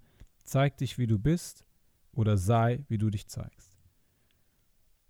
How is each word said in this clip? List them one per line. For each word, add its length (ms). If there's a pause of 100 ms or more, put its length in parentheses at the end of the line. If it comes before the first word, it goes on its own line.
(460)
"Zeig 320
dich, 200
wie 100
du 120
bist, 460 (500)
oder 220
sei, 520
wie 100
du 100
dich 180
zeigst." 480 (1300)